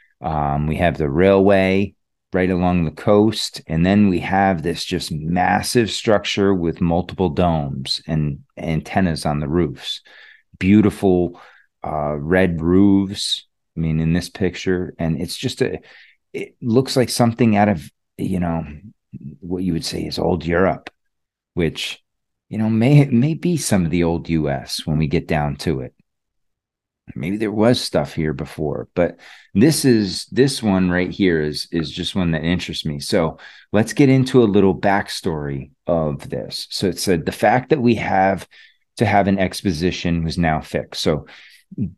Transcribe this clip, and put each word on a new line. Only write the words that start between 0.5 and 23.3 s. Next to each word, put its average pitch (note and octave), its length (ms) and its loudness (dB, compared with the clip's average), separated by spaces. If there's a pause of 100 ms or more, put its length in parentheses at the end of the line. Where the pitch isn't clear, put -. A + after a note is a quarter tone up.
we D#2 100 -2
have E2+ 200 0
the D2+ 140 -2
railway F#2+ 840 4 (380)
right F#2 180 0
along F2+ 360 2
the D2+ 40 -4
coast. G#2 760 2
And D#2+ 180 0
then G2+ 240 6
we F2+ 120 2
have F#2+ 420 0
this E2 240 -6
just - 260 -6
massive F2+ 800 0
structure G2+ 640 0
with E2+ 260 -2
multiple F2+ 480 0
domes C#2+ 800 -2
and D2+ 340 -2 (160)
antennas D#2+ 720 -2
on D2 140 -2
the D2 80 -4
roofs. D2+ 520 -4 (580)
Beautiful, F#2 800 4 (460)
uh, D2+ 320 -4
red E2+ 460 0
roofs, G2 840 2 (300)
I E2+ 40 -4
mean, D#2+ 200 0
in D#2+ 140 2
this F2 160 -2
picture. F2+ 680 -2
And E2 220 -2
it's - 160 -8
just - 240 -6
a, - 200 -2 (520)
it - 300 -12
looks B2+ 340 0
like A#2+ 140 2
something A#2 440 2
out G#2 140 4
of, D#2 220 -2 (260)
you F#2+ 240 -4
know, E2 240 -2 (760)
what F2+ 220 -6
you F2+ 120 0
would D#2+ 100 -4
say - 180 -8
is D#2+ 160 -6
old E2 280 -2
Europe, F2+ 420 2 (640)
which, - 500 -4 (460)
you - 80 -10
know, A2 140 -2
may, B2+ 340 6
may C#3+ 300 2